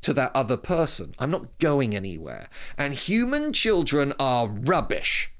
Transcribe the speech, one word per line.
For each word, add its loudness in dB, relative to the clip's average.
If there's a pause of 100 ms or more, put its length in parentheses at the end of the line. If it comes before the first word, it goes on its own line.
to 0
that 0
other 2
person, -2
I'm -2
not -4
going 4
anywhere. -8 (300)
And 0
human 0
children 2
are 2
rubbish. 0 (100)